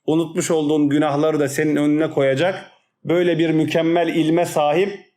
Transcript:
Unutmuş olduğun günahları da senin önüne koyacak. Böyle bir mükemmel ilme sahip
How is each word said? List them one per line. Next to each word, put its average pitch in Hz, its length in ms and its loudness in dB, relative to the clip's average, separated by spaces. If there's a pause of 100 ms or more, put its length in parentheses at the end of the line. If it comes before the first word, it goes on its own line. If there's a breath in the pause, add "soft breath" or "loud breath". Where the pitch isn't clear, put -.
Unutmuş 160 420 -2
olduğun 151 380 2
günahları 151 500 0
da 143 80 0
senin 151 280 -2
önüne 147 360 0
koyacak. 147 600 -2 (320)
Böyle 170 360 0
bir 165 100 0
mükemmel 165 580 0
ilme 160 380 0
sahip 165 540 0 (180)